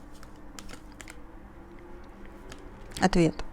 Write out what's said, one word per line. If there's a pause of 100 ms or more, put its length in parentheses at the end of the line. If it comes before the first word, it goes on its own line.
(3000)
Ответ. (200)